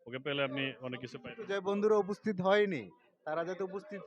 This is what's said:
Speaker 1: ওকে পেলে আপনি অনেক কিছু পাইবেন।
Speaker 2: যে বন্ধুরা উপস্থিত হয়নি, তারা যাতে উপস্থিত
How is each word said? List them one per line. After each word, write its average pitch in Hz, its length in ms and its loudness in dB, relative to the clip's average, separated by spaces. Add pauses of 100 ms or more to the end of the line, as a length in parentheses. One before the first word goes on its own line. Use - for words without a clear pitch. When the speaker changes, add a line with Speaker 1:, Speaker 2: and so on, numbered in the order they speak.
Speaker 1:
ওকে 127 120 -6
পেলে 143 240 0
আপনি 135 380 0
অনেক 127 180 -6
কিছু 127 200 -10
পাইবেন। 123 260 -10
Speaker 2:
যে 196 140 -2
বন্ধুরা 202 380 4
উপস্থিত 202 440 0
হয়নি, 190 480 4 (340)
তারা 156 200 -2
যাতে 185 200 -4
উপস্থিত 190 440 -8